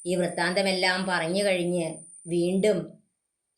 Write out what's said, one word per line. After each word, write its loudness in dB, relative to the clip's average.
ഈ -2
വൃത്താന്തമെല്ലാം 0
പറഞ്ഞു 0
കഴിഞ്ഞ് 0
വീണ്ടും 0